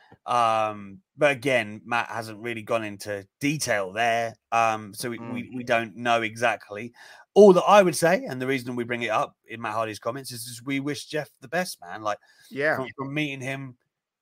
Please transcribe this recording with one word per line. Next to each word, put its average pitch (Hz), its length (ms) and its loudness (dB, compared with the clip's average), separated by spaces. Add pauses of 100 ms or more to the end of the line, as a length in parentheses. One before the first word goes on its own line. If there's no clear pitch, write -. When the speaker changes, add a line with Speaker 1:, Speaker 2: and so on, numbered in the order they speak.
(260)
Speaker 1:
Um, 107 720 0 (160)
but 143 160 4
again, 113 520 -2
Matt 117 240 -2
hasn't 110 320 -10
really 113 220 -8
gone 113 220 -2
into 101 420 -10 (140)
detail 117 520 -2
there. 113 420 0 (180)
Um, 110 420 0
so 123 160 -8
we, 117 80 -8
Speaker 2:
Mm. 117 140 -12
Speaker 1:
we, 120 220 -8
we 123 100 -8
don't 117 320 -2
know 117 260 0
exactly. 110 680 -4 (420)
All 202 200 12
that 175 100 4
I 196 180 10
would 170 140 2
say, 170 320 2
and 131 140 -8
the 127 40 -2
reason 127 300 -2
we 120 80 -2
bring 120 180 -4
it 110 80 -2
up 123 260 0 (120)
in 113 140 -12
Matt 110 120 -6
Hardy's 110 260 -4
comments, 127 320 -8
is 117 120 -12
just 120 220 -14
we 139 140 -2
wish 143 260 -6
Jeff 151 240 -8 (100)
the 127 80 -18
best, 180 320 -4
man. 107 220 -12
Like, 104 160 -2 (320)
Speaker 2:
Yeah. 139 260 -2
Speaker 1:
from, 127 200 -6
from 139 180 -8
meeting 143 260 -4
him 135 360 -10 (460)